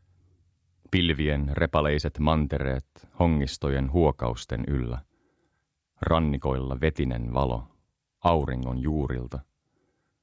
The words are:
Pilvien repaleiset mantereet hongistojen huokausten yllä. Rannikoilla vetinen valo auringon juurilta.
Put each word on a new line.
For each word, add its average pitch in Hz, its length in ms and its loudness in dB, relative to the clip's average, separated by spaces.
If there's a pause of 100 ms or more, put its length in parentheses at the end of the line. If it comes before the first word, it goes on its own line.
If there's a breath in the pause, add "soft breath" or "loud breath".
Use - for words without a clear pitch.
(920)
Pilvien 73 600 2
repaleiset 76 680 0
mantereet 69 880 0 (120)
hongistojen 69 720 0
huokausten 64 760 0
yllä. 60 340 -4 (1000)
Rannikoilla 67 800 0
vetinen 62 520 -2
valo 62 340 -2 (560)
auringon 64 560 0
juurilta. 65 600 -4 (840)